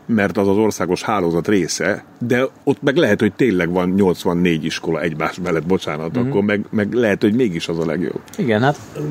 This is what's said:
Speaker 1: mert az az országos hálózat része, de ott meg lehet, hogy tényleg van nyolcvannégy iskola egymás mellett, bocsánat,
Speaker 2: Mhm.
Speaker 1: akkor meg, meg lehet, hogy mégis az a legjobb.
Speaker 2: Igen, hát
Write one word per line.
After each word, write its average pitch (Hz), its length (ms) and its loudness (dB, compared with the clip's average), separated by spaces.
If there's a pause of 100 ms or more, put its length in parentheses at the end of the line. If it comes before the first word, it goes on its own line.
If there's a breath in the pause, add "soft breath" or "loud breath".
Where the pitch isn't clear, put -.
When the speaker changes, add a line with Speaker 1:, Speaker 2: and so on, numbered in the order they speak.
Speaker 1:
mert 101 300 0
az 101 120 2
az 98 80 4
országos 98 460 0
hálózat 85 460 0
része, 92 560 0 (220)
de 123 200 0 (180)
ott - 180 0
meg 139 140 0
lehet, 120 240 4
hogy 107 120 2
tényleg 90 400 2
van 90 160 0
nyolcvannégy 87 760 2
iskola 80 360 -4
egymás 78 420 -4
mellett, 82 240 -2
bocsánat, 82 500 -2
Speaker 2:
Mhm. 123 120 0
Speaker 1:
akkor 101 140 0
meg, 104 280 0
meg 104 220 -2
lehet, 113 300 0
hogy 107 120 4
mégis 104 340 -2
az 85 100 -4
a 82 80 -2
legjobb. 80 340 -4 (180)
Speaker 2:
Igen, 113 220 0
hát 143 180 2 (320)